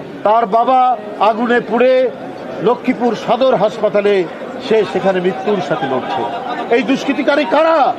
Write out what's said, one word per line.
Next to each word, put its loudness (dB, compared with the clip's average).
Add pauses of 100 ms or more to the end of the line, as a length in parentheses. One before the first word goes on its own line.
(240)
তার 4
বাবা 2 (400)
আগুনে 2 (100)
পুড়ে 4 (720)
লক্ষ্মীপুর 0
সদর 2
হাসপাতালে, 0 (480)
সে 2 (140)
সেখানে 0
মৃত্যুর -2
সাথে -2
লড়ছে। -4 (540)
এই 2
দুষ্কৃতিকারী 0
কারা? 2 (200)